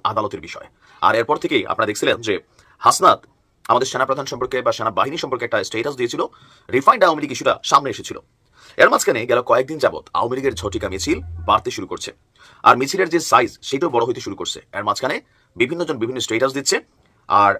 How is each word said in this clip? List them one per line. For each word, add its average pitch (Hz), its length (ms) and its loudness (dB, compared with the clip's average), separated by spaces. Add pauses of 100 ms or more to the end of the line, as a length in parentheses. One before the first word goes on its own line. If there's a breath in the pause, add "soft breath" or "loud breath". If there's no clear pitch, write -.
আদালতের 107 360 -2
বিষয়। - 260 -16 (340 soft breath)
আর 101 140 6
এরপর 117 220 2
থেকেই 127 300 0
আপনারা 110 200 -2
দেখছিলেন 107 300 0
যে 110 240 -2 (380 soft breath)
হাসনাত - 480 4 (420)
আমাদের 123 180 2
সেনাপ্রধান 135 400 -2
সম্পর্কে 127 360 -4
বা 120 100 2
সেনাবাহিনী 110 440 -2
সম্পর্কে 131 280 -6
একটা 110 200 0
স্ট্যাটাস 123 320 -4
দিয়েছিল, 127 280 -2 (480 soft breath)
রিফাইন্ড 190 320 4
আওয়ামী 151 180 2
লীগ 135 100 -6
ইস্যুটা 127 320 0
সামনে 143 260 2
এসেছিল। - 280 -10 (580 soft breath)
এর 196 140 6
মাঝখানে 147 360 0
গেল 120 160 2
কয়েকদিন 131 360 0
যাবত 90 360 0
আওয়ামী 120 220 0
লীগের 135 180 0
ঝটিকা 101 340 -6
মিছিল 127 320 -4 (260)
বাড়তে 110 240 2
শুরু 98 160 -8
করছে, - 260 -10 (500 soft breath)
আর 120 140 8
মিছিলের 160 320 0
যে 165 120 0
সাইজ - 420 2
সেটাও 147 280 -2
বড় 120 160 2
হইতে 123 140 -4
শুরু 98 160 -8
করছে। - 240 -8 (140)
এর 101 100 -6
মাঝখানে 127 360 -2 (360)
বিভিন্ন 165 280 -2
জন 147 140 -4
বিভিন্ন 117 220 -4
স্ট্যাটাস 131 320 0
দিচ্ছে, 143 280 -2 (480)
আর 101 320 4